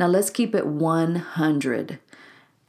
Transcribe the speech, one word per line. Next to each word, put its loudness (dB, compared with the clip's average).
Now, 4
let's 2
keep -2
it 0
one 0
hundred. -2